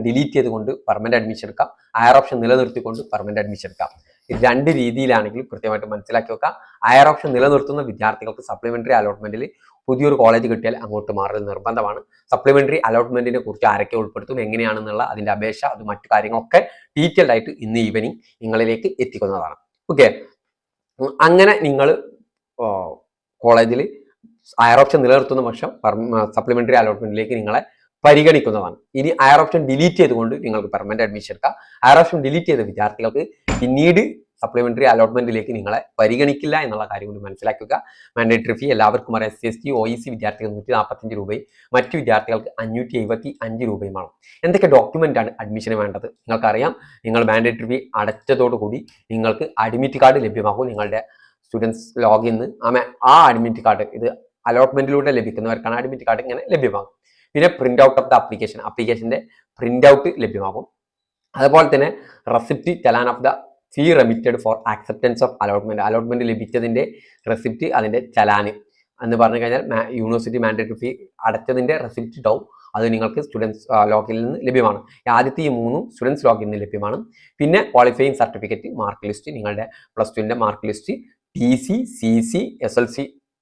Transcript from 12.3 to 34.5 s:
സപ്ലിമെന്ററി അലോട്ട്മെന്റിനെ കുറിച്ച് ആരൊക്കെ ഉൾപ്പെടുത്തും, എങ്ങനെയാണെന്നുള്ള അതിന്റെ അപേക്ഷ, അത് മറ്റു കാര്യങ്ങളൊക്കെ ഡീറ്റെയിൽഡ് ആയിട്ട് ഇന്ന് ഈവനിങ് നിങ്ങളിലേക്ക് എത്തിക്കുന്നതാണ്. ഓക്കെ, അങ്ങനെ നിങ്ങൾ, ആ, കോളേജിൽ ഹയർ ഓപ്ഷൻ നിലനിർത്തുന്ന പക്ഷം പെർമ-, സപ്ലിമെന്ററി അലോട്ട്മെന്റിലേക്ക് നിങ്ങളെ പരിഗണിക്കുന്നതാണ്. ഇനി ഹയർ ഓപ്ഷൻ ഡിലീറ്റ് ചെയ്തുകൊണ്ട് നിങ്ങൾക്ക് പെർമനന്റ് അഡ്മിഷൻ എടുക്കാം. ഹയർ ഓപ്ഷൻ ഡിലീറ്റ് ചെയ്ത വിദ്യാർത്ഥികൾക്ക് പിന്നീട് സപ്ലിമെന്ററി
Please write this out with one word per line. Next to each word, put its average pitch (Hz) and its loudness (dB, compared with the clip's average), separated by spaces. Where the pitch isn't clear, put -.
സപ്ലിമെന്ററി 139 2
അലോട്ട്മെന്റിനെ 120 -2
കുറിച്ച് 104 0
ആരൊക്കെ 104 -4
ഉൾപ്പെടുത്തും, 110 -10
എങ്ങനെയാണെന്നുള്ള 110 -4
അതിന്റെ 104 -4
അപേക്ഷ, 107 -6
അത് - -18
മറ്റു 101 -12
കാര്യങ്ങളൊക്കെ 113 2
ഡീറ്റെയിൽഡ് 156 2
ആയിട്ട് 113 -2
ഇന്ന് 113 -2
ഈവനിങ് 113 -6
നിങ്ങളിലേക്ക് 113 -2
എത്തിക്കുന്നതാണ്. 95 -8
ഓക്കെ, 139 6
അങ്ങനെ 190 6
നിങ്ങൾ, 139 2
ആ, - -2
കോളേജിൽ 117 4
ഹയർ 120 6
ഓപ്ഷൻ 147 2
നിലനിർത്തുന്ന 131 4
പക്ഷം 135 -8
പെർമ-, 113 0
സപ്ലിമെന്ററി 120 0
അലോട്ട്മെന്റിലേക്ക് 107 -4
നിങ്ങളെ 107 -2
പരിഗണിക്കുന്നതാണ്. 143 6
ഇനി 147 0
ഹയർ 143 8
ഓപ്ഷൻ 160 -2
ഡിലീറ്റ് 165 2
ചെയ്തുകൊണ്ട് 117 2
നിങ്ങൾക്ക് 107 -4
പെർമനന്റ് 104 -4
അഡ്മിഷൻ 104 -8
എടുക്കാം. 143 -2
ഹയർ 139 10
ഓപ്ഷൻ 165 2
ഡിലീറ്റ് 156 -2
ചെയ്ത 123 2
വിദ്യാർത്ഥികൾക്ക് 110 -4
പിന്നീട് 147 4
സപ്ലിമെന്ററി 120 -2